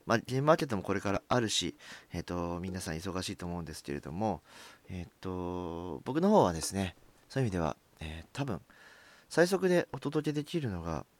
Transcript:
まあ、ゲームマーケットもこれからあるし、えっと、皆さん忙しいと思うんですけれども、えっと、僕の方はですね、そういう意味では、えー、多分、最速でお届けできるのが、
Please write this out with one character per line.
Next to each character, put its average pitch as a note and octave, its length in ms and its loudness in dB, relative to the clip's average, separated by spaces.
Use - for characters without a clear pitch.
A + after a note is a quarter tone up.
ま A2+ 100 6
あ、 - 40 4
ゲ A#2+ 160 -4
ー C3+ 60 2
ム - 20 0
マ D3+ 100 8
ー F3 40 8
ケ D#3+ 80 -2
ッ - 20 -6
ト A2+ 100 0
も F2 60 -2
こ G2 100 -2
れ G2 80 0
か G2+ 100 0
ら G2 160 -2
あ B2 120 4
る A2 100 2
し、 E2+ 260 -2
え F2 60 -4
っ D#2+ 40 -6
と、 F2 360 -4
皆 F#2 220 -6
さ F#2 100 -6
ん D#2 60 -4
忙 F2+ 260 -6
し G2+ 100 -6
い - 20 -8
と F2 120 -8
思 F2 100 -4
う E2+ 60 -6
ん - 20 -8
で D#2 80 -10
す - 80 -12
け C#2+ 120 -6
れ C#2+ 60 -4
ど - 120 -10
も、 F#2 320 -2
え F2+ 200 -8
っ - 20 -20
と、 F2+ 840 -6
僕 C#3 160 0
の G3 80 4
方 G3+ 140 8
は F2+ 100 4
で D#2+ 80 -4
す - 120 -6
ね、 F#2+ 220 -2
そ - 100 -2
う - 20 2
い B2+ 40 2
う - 20 0
意 - 20 0
味 F2+ 80 -2
で - 20 2
は、 D#2 160 0
え D#2+ 240 -10
ー、 - 100 -18
多 C#3 120 -2
分、 F#2+ 160 -4
最 E3+ 180 6
速 F#3 220 2
で F3 220 4
お C#3 80 -8
届 D3+ 260 -2
け D3+ 80 0
で D3 100 -2
き E3 160 -4
る C3 100 -2
の F2+ 120 -4
が、 D#2+ 240 -4